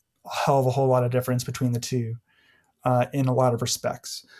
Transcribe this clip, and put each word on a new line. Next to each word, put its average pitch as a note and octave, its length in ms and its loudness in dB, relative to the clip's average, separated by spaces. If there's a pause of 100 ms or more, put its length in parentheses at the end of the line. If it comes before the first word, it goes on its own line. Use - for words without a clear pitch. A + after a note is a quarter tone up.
(240)
a - 100 -12
hell C#3 260 2
of B2+ 60 2
a C3 40 2
whole C3+ 160 2
lot B2+ 180 4
of A#2+ 60 0
difference B2 340 0
between B2 280 -2
the A#2 80 -2
two, A#2 340 -4 (720)
uh, B2 280 2
in C#3 140 0
a B2+ 80 0
lot B2+ 180 2
of A#2 100 -2
respects. - 640 -6 (160)